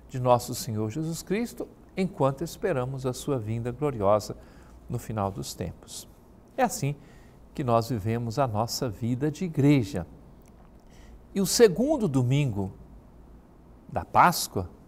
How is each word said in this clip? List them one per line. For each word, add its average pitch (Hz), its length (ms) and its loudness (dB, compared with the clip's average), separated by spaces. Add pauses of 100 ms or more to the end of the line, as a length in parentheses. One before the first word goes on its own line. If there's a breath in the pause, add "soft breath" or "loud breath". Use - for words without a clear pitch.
de 131 120 -6
nosso 123 340 4
Senhor 110 340 -2
Jesus 160 320 -6
Cristo, - 460 -4 (300)
enquanto 143 480 0
esperamos 135 600 -4
a 127 80 -2
sua 135 280 -2
vinda 113 320 -4
gloriosa 113 640 2 (520 loud breath)
no 120 80 -4
final 107 360 -4
dos 135 200 -10
tempos. - 560 -12 (480)
É - 60 0
assim 147 320 -2 (580 loud breath)
que 156 120 -6
nós 117 240 4
vivemos 113 500 -2
a 139 80 2
nossa 113 420 -2
vida 123 440 -4
de 185 140 -6
igreja. 135 600 2 (1300 soft breath)
E 196 60 0
o 190 60 2
segundo 233 600 4
domingo 127 640 2 (1160)
da - 160 -6
Páscoa, 117 640 2 (180)